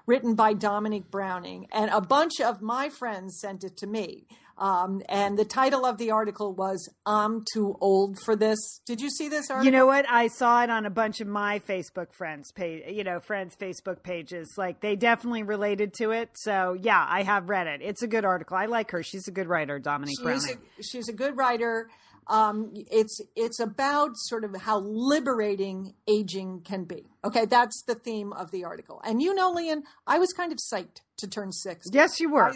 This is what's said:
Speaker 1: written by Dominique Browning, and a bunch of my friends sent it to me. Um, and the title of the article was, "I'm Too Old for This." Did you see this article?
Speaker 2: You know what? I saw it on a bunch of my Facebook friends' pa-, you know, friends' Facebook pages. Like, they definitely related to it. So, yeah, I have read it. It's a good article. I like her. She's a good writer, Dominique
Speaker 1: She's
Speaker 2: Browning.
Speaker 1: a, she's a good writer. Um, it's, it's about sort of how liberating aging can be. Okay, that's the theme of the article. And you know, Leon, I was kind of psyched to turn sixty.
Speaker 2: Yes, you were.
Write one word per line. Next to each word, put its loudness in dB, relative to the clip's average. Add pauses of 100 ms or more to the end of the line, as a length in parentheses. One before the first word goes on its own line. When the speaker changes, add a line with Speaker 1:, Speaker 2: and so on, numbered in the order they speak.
Speaker 1:
written 2
by 6
Dominique -2
Browning, -6
and 2
a 2
bunch 2
of 0
my -2
friends -8
sent -8
it -12
to -10
me. -8 (300)
Um, 0
and 0
the 4
title 2
of 0
the -2
article 0
was, -4 (200)
"I'm 2 (100)
Too 0
Old 4
for 4
This." 4 (260)
Did -6
you -4
see -4
this -4
article? 0
Speaker 2:
You 10
know 8
what? 6
I 4
saw 4
it 2
on 0
a -2
bunch -2
of -8
my -2
Facebook -6
friends' -10
pa-, -8 (260)
you -6
know, -4
friends' -6
Facebook -8
pages. -8
Like, -4
they 0
definitely 2
related -2
to -2
it. -2
So, -2
yeah, 4
I 0
have 0
read 0
it. -6
It's -8
a -4
good 0
article. 0
I 0
like -2
her. -4
She's -10
a -10
good -4
writer, -2
Dominique -4
Speaker 1:
She's -10
Speaker 2:
Browning. -2 (200)
Speaker 1:
a, -16
she's -10
a -6
good -4
writer. 0 (380)
Um, 2
it's, 0 (160)
it's -4
about 0
sort -6
of -6
how 0
liberating 0 (120)
aging 0
can -8
be. -14 (180)
Okay, 2
that's 2
the -2
theme -8
of -12
the -8
article. -14
And 0
you 2
know, 2
Leon, -2 (240)
I 4
was 4
kind -4
of -10
psyched -8 (160)
to -10
turn -8
sixty. -8
Speaker 2:
Yes, 4
you 0
were. 6